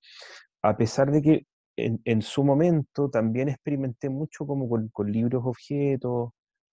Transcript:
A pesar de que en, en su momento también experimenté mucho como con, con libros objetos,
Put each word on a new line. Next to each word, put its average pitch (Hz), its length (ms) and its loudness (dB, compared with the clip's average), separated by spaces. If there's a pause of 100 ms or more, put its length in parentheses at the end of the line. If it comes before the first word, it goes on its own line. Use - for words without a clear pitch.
(600)
A 104 160 2
pesar 135 340 2
de 151 100 4
que 151 240 4 (320)
en, 113 280 -2
en 113 160 2
su 139 220 -2
momento 143 680 2
también 117 400 0
experimenté 135 600 -6
mucho 147 360 -8
como 139 240 -4
con, 113 200 -2
con 104 220 -4
libros 117 340 0
objetos, 127 840 -2 (420)